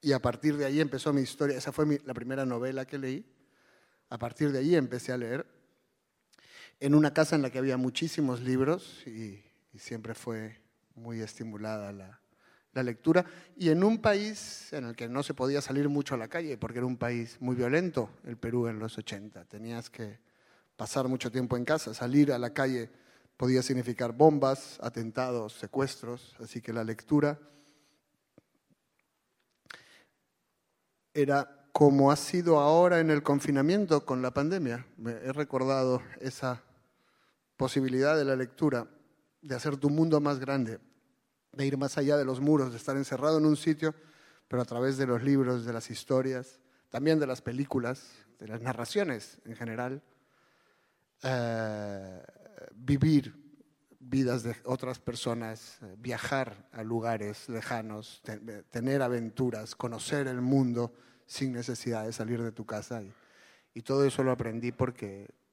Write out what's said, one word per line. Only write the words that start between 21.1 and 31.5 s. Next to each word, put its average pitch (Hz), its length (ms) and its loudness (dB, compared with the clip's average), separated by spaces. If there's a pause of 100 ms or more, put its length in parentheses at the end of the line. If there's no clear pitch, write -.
tiempo 123 240 0
en 123 80 -2
casa, 151 300 0
salir 139 400 4
a 120 40 -2
la 120 160 -4
calle 131 360 0 (480)
podía 127 240 4
significar 123 500 -2
bombas, 135 680 6
atentados, 117 720 -4
secuestros, 123 840 -6
así 117 220 -12
que 113 120 -8
la 113 100 -4
lectura 143 560 0 (3750)
era 139 580 0